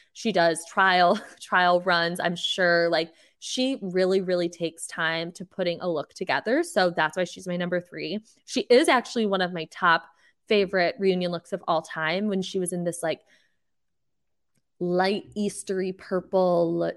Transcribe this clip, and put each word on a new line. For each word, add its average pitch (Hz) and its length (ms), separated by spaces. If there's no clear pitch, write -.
She - 180
does 170 360
trial, 185 520
<laughs> - 100
trial 180 400
runs, 175 400
I'm 170 160
sure. 170 520
Like, 165 240
she 262 420
really, 185 380
really 175 280
takes 165 380
time 165 460
to 185 120
putting 175 360
a 180 100
look 147 240
together. 190 480
So 185 280
that's 160 260
why 185 80
she's 180 240
my 175 80
number 175 240
three. 160 400
She - 140
is 285 280
actually 240 380
one 190 160
of 180 100
my 165 180
top 170 360
favorite 190 520
reunion 180 340
looks 170 200
of 180 140
all 165 160
time 170 460
when 190 140
she 190 160
was 175 140
in 175 120
this, 170 180
like, 160 180
light 180 560
Eastery 190 640
purple 175 1000